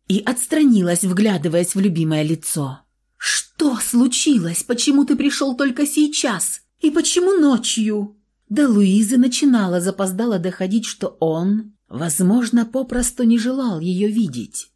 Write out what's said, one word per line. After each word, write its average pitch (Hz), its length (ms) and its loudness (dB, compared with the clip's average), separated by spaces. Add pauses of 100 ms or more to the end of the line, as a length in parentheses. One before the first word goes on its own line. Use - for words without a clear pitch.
и 190 120 2
отстранилась, 240 840 2
вглядываясь 180 680 0
в 196 60 -2
любимое 160 420 0
лицо. 151 600 -4 (360)
"Что - 600 -2
случилось? 240 840 0
Почему 277 420 0
ты 277 120 0
пришёл 277 420 -2
только 277 300 -2
сейчас? 294 720 -2 (200)
И 311 100 2
почему 349 480 2
ночью?" 214 800 0 (320)
До 277 200 2
Луизы 208 480 4
начинало 240 640 2
запоздало 190 560 -2
доходить, 185 480 -2
что - 340 -8
он, 185 540 -2 (160)
возможно, 202 800 0
попросту 254 560 -4
не 233 160 4
желал 240 400 -4
её 185 280 -2
видеть. 170 680 -6